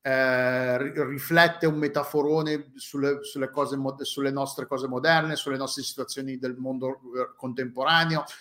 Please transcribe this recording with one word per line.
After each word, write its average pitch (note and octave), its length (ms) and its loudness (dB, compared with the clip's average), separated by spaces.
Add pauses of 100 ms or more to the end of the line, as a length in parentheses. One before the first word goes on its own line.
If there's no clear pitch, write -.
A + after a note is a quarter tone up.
eh, B2+ 760 2
ri-, D3 280 -2
riflette E3 600 4
un D3+ 120 2
metaforone D3+ 960 0
sulle, C#3 480 -2
sulle C3 260 -4
cose C3+ 260 -2
mo-, C3+ 280 -4
sulle C#3 280 -2
nostre C#3 360 -4
cose C3+ 200 -2
moderne, D#3 480 2
sulle C3+ 220 -4
nostre C3+ 260 -4
situazioni C3+ 540 -8
del B2+ 180 -4
mondo, C3 380 -4
eh, B2+ 420 -6
contemporaneo. C3+ 880 0 (180)